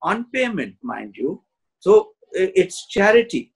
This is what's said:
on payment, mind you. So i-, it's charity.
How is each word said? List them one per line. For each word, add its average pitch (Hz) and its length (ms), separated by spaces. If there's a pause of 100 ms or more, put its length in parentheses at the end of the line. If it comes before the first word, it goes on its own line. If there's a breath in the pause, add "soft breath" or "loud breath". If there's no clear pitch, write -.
on 220 280
payment, 202 500
mind 110 360
you. 139 260 (380)
So 208 300 (260)
i-, 185 180
it's 180 320
charity. 214 680